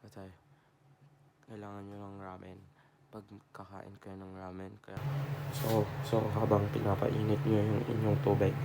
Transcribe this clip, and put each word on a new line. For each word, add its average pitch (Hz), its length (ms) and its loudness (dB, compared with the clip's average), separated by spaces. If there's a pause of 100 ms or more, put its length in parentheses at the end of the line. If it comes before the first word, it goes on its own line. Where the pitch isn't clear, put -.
Kasi, 101 160 -18 (1300)
kailangan 104 400 -12
nyo 101 80 -12
ng 98 240 -12
ramen. 92 380 -14 (500)
Pag 104 160 -14 (240)
kakain 98 480 -14
kayo 98 240 -14
ng 95 160 -12
ramen, 95 320 -10 (160)
kaya... - 160 -10 (480)
So, 113 320 2 (240)
so, 113 160 4 (160)
habang 107 320 6
pinapainit 107 800 2
nyo 107 80 6
yung 104 320 4
inyong 107 320 4
tubig 101 320 4 (100)